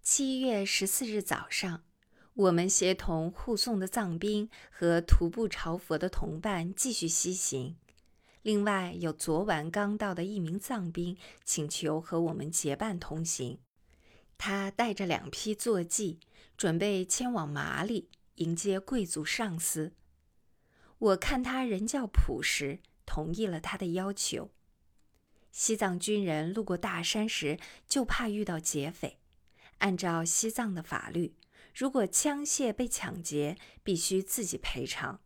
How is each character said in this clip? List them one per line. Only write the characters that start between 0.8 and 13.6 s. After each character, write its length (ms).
四 200
日 160
早 280
上， 340
我 180
们 180
协 260
同 340
护 280
送 220
的 80
藏 300
兵 320
和 300
徒 280
步 180
朝 280
佛 220
的 120
同 300
伴 340
继 200
续 140
西 260
行。 420
另 220
外， 360
有 140
昨 300
晚 260
刚 260
到 200
的 80
一 160
名 180
藏 340
兵 240
请 260
求 320
和 200
我 120
们 160
结 260
伴 240
同 240
行， 360